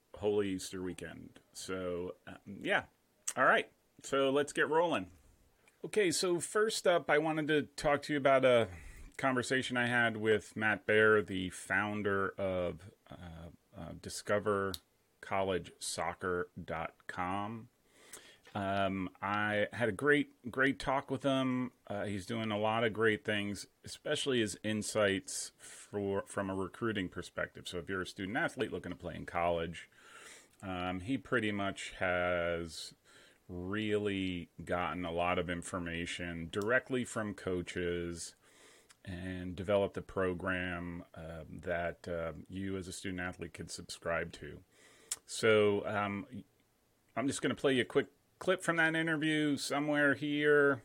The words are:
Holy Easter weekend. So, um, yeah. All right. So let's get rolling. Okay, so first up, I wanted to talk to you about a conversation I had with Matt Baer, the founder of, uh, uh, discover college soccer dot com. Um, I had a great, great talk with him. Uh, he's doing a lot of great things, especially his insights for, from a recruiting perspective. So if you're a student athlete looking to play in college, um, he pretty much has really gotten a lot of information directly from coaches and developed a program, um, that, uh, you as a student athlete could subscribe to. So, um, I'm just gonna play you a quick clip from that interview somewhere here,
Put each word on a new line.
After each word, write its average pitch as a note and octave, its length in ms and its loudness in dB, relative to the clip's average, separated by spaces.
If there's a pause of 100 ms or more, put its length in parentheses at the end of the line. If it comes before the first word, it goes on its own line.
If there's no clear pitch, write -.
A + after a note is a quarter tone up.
(180)
Holy G#2 320 2
Easter F#2 300 -6
weekend. E2 600 -10 (140)
So, F2+ 600 -4 (140)
um, F#2 80 -16 (260)
yeah. F3 220 0 (520)
All B2+ 80 4
right. F#3+ 240 4 (360)
So C#3 260 2
let's C#3+ 220 2
get D3+ 160 2
rolling. D3 420 2 (720)
Okay, F3+ 280 2
so F3 260 2
first G#3+ 480 0
up, E3+ 240 4
I D3+ 80 6
wanted D#3 300 0
to D3+ 140 4
talk C#3+ 400 0
to D3+ 100 -4
you D3 40 2
about C3+ 280 6
a A#2+ 240 8 (480)
conversation B2+ 600 0
I A#2+ 100 2
had A#2 300 4
with G#2+ 380 2
Matt G#2+ 320 0
Baer, G#2+ 340 8
the F#2 300 -2
founder G2+ 800 0 (100)
of, F#2 540 -2 (180)
uh, E2+ 380 -14 (280)
uh, E2 240 -12
discover G2 720 0 (480)
college F#2+ 600 -2
soccer F2 680 -2 (160)
dot D#2+ 300 -6 (140)
com. G#2 600 -6 (840)
Um, G2 560 0 (100)
I G#2 520 0
had A2+ 160 0
a G#2+ 40 0
great, C#3+ 560 0
great C3 300 2
talk C3+ 320 -2
with C3+ 140 -6
him. C3 480 0 (160)
Uh, G2+ 160 -4
he's G2+ 200 -4
doing A2+ 280 -4
a G#2 60 0
lot A2 260 2
of A2 80 2
great G#2+ 320 2
things, G2+ 420 -2 (180)
especially C#3 560 -2
his G#2+ 220 0
insights G#2 960 0
for, G2 680 -4
from G2 220 -4
a F#2+ 40 -2
recruiting F#2+ 540 -2
perspective. - 580 -8
So F2+ 120 -6
if E2 100 -10
you're F#2 140 -2
a F2 40 -4
student G2+ 320 -6
athlete - 340 -2
looking F2+ 200 -6
to - 40 -10
play E2 200 -8
in D#2+ 100 -10
college, E2+ 640 -2 (720)
um, F#2 380 -4
he A#2+ 180 -2
pretty A2 340 0
much G2 460 -4
has F2 960 0 (540)
really F#2+ 1000 -2 (160)
gotten F2 400 -2
a E2+ 60 -4
lot F2 280 2
of F2 120 -2
information E2+ 1000 -6
directly A#2+ 540 0
from G#2+ 300 -6
coaches F2 1000 -4 (720)
and F2+ 500 -8
developed G2 440 2
a - 20 -8
program, F2+ 1040 -2 (120)
um, D#2+ 480 -12
that, E2+ 440 -4
uh, E2 240 -4 (160)
you F#2+ 300 -6
as F2+ 100 -8
a F#2 40 -10
student F#2 280 -6
athlete F2+ 320 -8
could E2 180 -12
subscribe E2 600 -4
to. - 280 -14 (680)
So, G#2 600 6
um, G2+ 380 -2 (880)
I'm B2+ 120 -2
just - 160 -2
gonna C3 120 2
play C#3 200 2
you B2 80 4
a - 20 4
quick - 220 0 (320)
clip F#3 240 0
from E3 140 0
that D#3+ 200 4
interview D#3 640 2
somewhere D3 560 2
here, D3 720 4